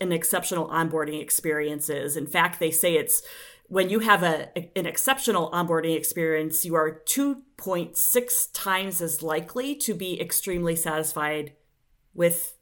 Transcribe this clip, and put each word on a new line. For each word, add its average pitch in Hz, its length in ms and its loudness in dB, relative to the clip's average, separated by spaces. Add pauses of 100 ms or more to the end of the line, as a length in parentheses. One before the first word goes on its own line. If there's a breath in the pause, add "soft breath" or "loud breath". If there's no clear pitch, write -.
an 185 100 -2
exceptional 170 580 0
onboarding 156 520 0
experience 151 720 -2
is. 143 260 -2
In 151 100 -4
fact, 175 320 2
they 160 120 2
say 170 240 2
it's - 260 2 (480 loud breath)
when 190 220 2
you 214 80 2
have 208 240 6
a, 160 260 2 (300)
an 170 80 -2
exceptional 214 640 2
onboarding 165 440 2
experience, 156 720 0
you 170 100 -2
are 156 160 4
two 277 520 -2 (160)
point 175 400 -4
six - 480 2
times 190 560 -2
as 160 200 -4
likely 170 520 -2
to 254 180 -2
be 180 260 -4
extremely 175 580 -2
satisfied 156 760 -2 (600)
with 175 480 2